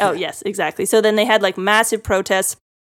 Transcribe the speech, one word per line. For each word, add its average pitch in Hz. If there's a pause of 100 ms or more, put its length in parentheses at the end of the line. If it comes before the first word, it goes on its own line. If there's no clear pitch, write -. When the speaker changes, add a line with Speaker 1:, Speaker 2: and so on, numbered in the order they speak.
Speaker 1:
Oh, 202
Speaker 2:
Yeah. 165
Speaker 1:
yes, -
exactly. 185
So 220
then 214
they 208
had, 220
like, 190
massive 208
protests. 196 (240)